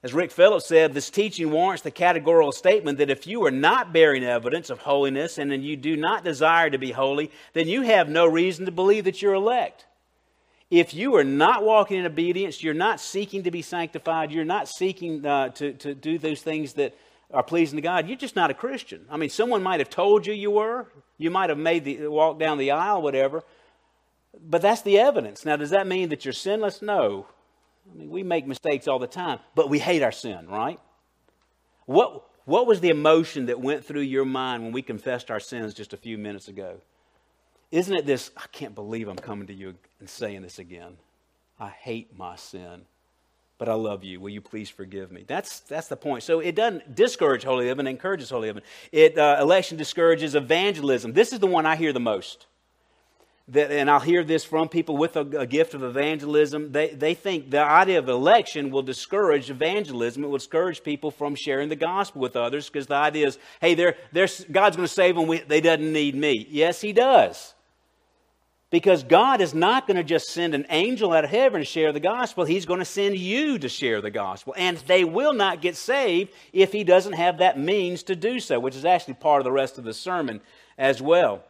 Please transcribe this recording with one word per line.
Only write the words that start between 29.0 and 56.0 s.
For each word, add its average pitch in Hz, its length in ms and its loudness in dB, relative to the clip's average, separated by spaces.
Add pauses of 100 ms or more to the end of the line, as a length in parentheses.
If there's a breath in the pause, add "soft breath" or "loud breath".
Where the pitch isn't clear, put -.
time, 170 320 -8 (160)
but 147 140 2
we 143 100 0
hate 165 240 0
our 113 80 2
sin, 90 380 -14
right? 117 320 -6 (1040)
What, 156 400 2 (180)
what 226 240 2
was 196 140 4
the 175 80 4
emotion 156 560 2
that 123 160 -4
went 139 240 -4
through 147 160 -6
your 135 240 -2
mind 131 380 -6
when 113 100 -10
we 131 80 -6
confessed 123 500 -8
our 107 80 -6
sins 110 340 -10
just 104 200 -16
a 98 40 -16
few 113 200 -14
minutes 104 320 -14
ago? 95 320 -16 (880)
Isn't 180 280 -2
it 151 80 -4
this, 135 320 -2
"I - 160 -18
can't 107 220 -16
believe 107 340 -10
I'm 92 80 -14
coming 101 300 -14
to 101 60 -18
you 95 220 -18 (240)
and 101 100 -20
saying 101 320 -12
this 90 160 -20
again. 87 400 -20 (600)
I 104 80 -14
hate 113 500 -14
my 87 200 -16
sin, 87 480 -20 (720)
but 113 100 -8
I 110 60 -2
love 104 320 -6
you. 92 160 -16
Will 101 80 -14
you 104 100 -14
please 104 300 -14
forgive 95 420 -16
me?" 90 160 -20
That's, 175 340 -10
that's 156 280 -12
the 139 80 -10
point. 135 260 -8
So 165 160 0
it 165 160 -4
doesn't 185 400 -4
discourage 151 480 2
holy 127 220 0
living, 131 220 -2
it - 20 -4
encourages 151 400 -6
holy 113 180 -6
living. 104 160 -10 (300 loud breath)
It, 156 240 8
uh, 147 240 6
election 175 360 2
discourages 160 560 0
evangelism. 143 800 0
This 226 220 4
is 226 60 -8
the 190 80 2
one 165 180 2
I 160 100 2
hear 160 160 -2
the 127 80 -2
most. 110 480 -4 (1000)
That, 143 200 2
and 143 200 2
I'll 143 100 6
hear 170 240 2
this 156 220 -2
from 160 240 -2
people 165 260 -4
with 160 220 -2
a, 147 220 -4
a 131 60 -4
gift 156 280 0
of 135 100 -10
evangelism. 147 880 -2